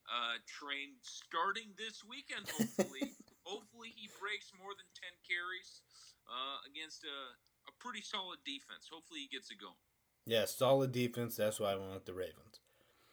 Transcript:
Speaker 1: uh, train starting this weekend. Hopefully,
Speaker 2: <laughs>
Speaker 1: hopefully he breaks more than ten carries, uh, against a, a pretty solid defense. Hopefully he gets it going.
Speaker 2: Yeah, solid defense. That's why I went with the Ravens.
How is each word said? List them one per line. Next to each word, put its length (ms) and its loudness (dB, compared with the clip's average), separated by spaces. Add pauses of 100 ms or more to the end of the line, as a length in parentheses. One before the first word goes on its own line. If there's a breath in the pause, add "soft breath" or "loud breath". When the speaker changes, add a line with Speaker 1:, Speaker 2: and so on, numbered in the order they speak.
Speaker 1:
uh, 400 2
train 560 -4
starting 720 0
this 300 -8
weekend. 480 -6
Hopefully, 580 2 (160)
Speaker 2:
<laughs> 140 -20
Speaker 1:
hopefully 480 -10
he 180 -12 (140)
breaks 320 -2
more 240 -10
than 160 -16
ten 180 -10 (140)
carries, 560 -2 (480 loud breath)
uh, 400 -2
against 320 -8
a, 160 -4 (500)
a 40 -16 (100)
pretty 180 -4
solid 460 -6
defense. 420 -8
Hopefully 380 -10
he 20 -12
gets 220 -8
it 80 -14
going. 240 -12 (420)
Speaker 2:
Yeah, 220 6
solid 460 8
defense. 440 4
That's 220 4
why 140 6
I 40 4
went 160 -2
with 140 -6
the 80 -4
Ravens. 480 -6 (500 soft breath)